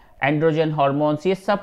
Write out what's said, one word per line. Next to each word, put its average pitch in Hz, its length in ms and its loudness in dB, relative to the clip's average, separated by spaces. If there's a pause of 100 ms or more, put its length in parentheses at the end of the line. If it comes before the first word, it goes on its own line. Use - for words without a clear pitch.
(240)
एंड्रोजन 156 480 0
हार्मोन्स, 147 540 0
ये 185 80 2
सब 196 280 -2